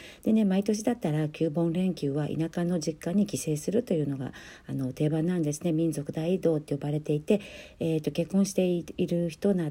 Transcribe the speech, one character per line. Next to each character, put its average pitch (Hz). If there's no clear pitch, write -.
で 220
ね、 220
毎 190
年 214
だ 247
っ 233
た 180
ら 151
旧 160
盆 170
連 180
休 143
は 147
田 160
舎 175
の 175
実 156
家 175
に 202
帰 -
省 156
す 151
る 202
と -
い 156
う 139
の 139
が、 123
あ 139
の、 135
定 151
番 160
な 180
ん 165
で 147
す -
ね。 175
民 160
族 143
大 165
移 180
動 165
っ -
て 156
呼 139
ば 147
れ 151
て 151
い 151
て、 202
え 160
ー 156
と、 156
結 165
婚 190
し 190
て 185
い、 175
い 180
る 170
人 202
な-、 165